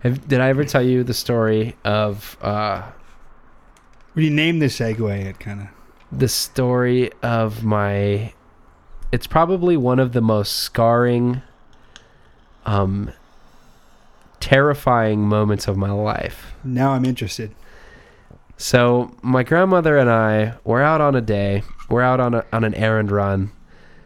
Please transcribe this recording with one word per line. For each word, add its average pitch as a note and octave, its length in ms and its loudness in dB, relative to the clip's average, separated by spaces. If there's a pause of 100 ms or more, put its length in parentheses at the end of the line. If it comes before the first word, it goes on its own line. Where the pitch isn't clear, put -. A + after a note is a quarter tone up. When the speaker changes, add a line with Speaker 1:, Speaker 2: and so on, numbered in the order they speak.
Speaker 1:
Have, B2+ 280 -4
did C3 120 2
I C3 100 2
ever C#3 140 2
tell C#3+ 180 0
you B2+ 200 2
the B2 120 -2
story A2 600 0 (100)
of, G#2 580 -2
uh, G#2 400 -4 (1300)
Speaker 2:
When D#3+ 120 2
you D#3 60 4
name D#3+ 300 2
the D3 60 2
segue, A2 580 -2
it F#2+ 160 -10
kinda G2+ 300 -12 (420)
Speaker 1:
the C3+ 160 0
story B2 840 0 (120)
of A2+ 420 -2
my, G2+ 680 0 (760)
it's - 160 -4
probably E3+ 500 2
one B2+ 220 2
of B2+ 140 2
the A#2+ 80 0
most G#2+ 380 0
scarring, A#2+ 840 0 (1200)
um, G2+ 460 -2 (1300)
terrifying B2+ 840 2
moments G#2 440 0
of F#2+ 100 -2
my G2 140 -2
life. - 640 -6 (100)
Speaker 2:
Now C3 300 0
I'm B2+ 120 0
interested. A#2 480 -4 (1040)
Speaker 1:
So A#2+ 540 2 (100)
my B2+ 200 0
grandmother E3+ 560 2
and B2+ 120 4
I, A2 520 2
we're A#2 200 0
out D#3 180 2
on C#3+ 160 2
a B2 40 2
day, G2+ 420 -2 (260)
we're A#2+ 140 0
out B2+ 180 2
on A#2+ 140 0
a, A#2 180 -2
on A2+ 100 0
an G#2+ 120 0
errand A2 360 0
run, G2 300 0 (640)